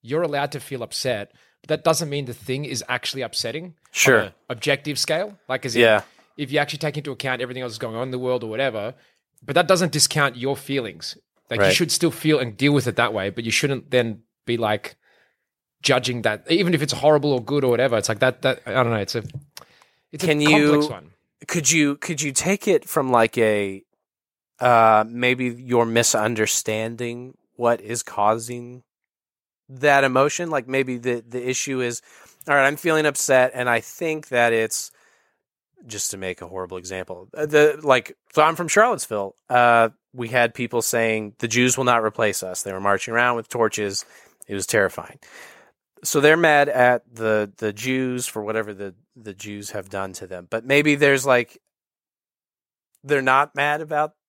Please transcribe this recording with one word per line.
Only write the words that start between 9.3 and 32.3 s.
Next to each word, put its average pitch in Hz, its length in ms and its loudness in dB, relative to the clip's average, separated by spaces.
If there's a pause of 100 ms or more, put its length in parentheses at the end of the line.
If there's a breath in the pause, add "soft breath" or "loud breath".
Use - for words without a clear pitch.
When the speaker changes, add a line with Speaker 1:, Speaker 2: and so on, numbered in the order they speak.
Speaker 1:
but 139 120 -8
that 175 100 4
doesn't 175 260 2
discount 143 440 0
your 131 200 -4
feelings. 117 600 -8 (340)
Like, 113 80 -4
you 101 80 4
Speaker 2:
Right. 92 80 4
Speaker 1:
should 170 180 0
still 170 200 2
feel 156 260 0
and 117 180 -6
deal 143 160 2
with 135 140 2
it 117 100 -4
that 117 160 2
way, 101 180 -4
but 117 140 -10
you 113 60 -4
shouldn't 135 400 -2
then 117 320 0 (240)
be, 120 100 -2
like, 107 380 -4 (880)
judging 127 400 0
that, 107 260 -2
even 175 260 2
if 139 80 0
it's 143 100 -4
horrible 147 400 2
or 123 100 -2
good 139 220 -2
or 127 60 2
whatever. 120 280 2
It's 101 100 -4
like 107 120 -2
that, 131 220 2
that, 131 240 -2
I 117 60 -8
don't 120 180 2
know. 113 60 0
It's 101 200 -6
a, 107 80 -6 (880 soft breath)
it's 151 120 -8
Speaker 2:
Can 151 160 2
Speaker 1:
a 147 40 2
complex 147 420 4
Speaker 2:
you, 147 60 -8
Speaker 1:
one. 85 180 -18 (380)
Speaker 2:
could 151 220 -2
you, 147 260 2
could 147 260 -8
you 143 100 -6
take 185 360 -2
it 180 200 2
from, 135 220 -2
like, 117 280 4
a, 104 440 0 (800)
uh, 113 480 6
maybe 123 380 -2
you're 120 400 0
misunderstanding 113 1500 -2 (200)
what 120 240 0
is 110 220 -8
causing 120 840 -4 (840)
that 139 360 4
emotion? 143 460 0
Like, 131 180 -4
maybe 131 300 -2
the, 120 300 -4
the 123 180 -8
issue 131 340 -4
is, 120 200 -4 (480 loud breath)